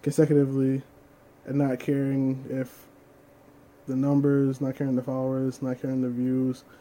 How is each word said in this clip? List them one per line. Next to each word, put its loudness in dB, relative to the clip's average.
consecutively 2
and -4
not 0
caring -2
if -8
the -4
numbers, 2
not -4
caring -2
the 0
followers, -4
not -4
caring -2
the -2
views, -2